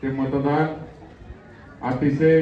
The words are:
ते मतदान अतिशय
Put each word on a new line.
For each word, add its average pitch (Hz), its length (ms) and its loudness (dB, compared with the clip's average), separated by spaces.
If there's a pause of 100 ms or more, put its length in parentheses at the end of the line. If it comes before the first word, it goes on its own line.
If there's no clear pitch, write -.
ते 135 100 -6
मतदान 139 560 0 (1200)
अतिशय 147 540 2